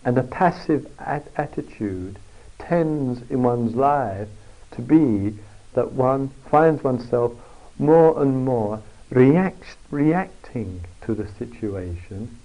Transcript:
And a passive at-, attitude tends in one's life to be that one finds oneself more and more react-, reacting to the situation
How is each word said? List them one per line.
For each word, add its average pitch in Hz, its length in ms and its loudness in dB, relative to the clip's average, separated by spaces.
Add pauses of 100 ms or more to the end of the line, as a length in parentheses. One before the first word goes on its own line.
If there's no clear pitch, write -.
And 123 120 2
a 127 60 0
passive 160 640 0 (100)
at-, 147 360 -6
attitude 98 800 -8 (400)
tends 151 720 -2
in 127 140 -2
one's 120 320 0
life 120 520 0 (440)
to - 100 -12
be 117 560 2 (360)
that - 180 0
one 135 380 0 (200)
finds 156 340 4
oneself 120 500 0 (440)
more 160 440 6
and 131 240 0
more 110 360 -2 (280)
react-, 147 680 4 (140)
reacting 143 920 -2 (160)
to 117 120 -4
the 104 140 -6
situation 98 1160 -10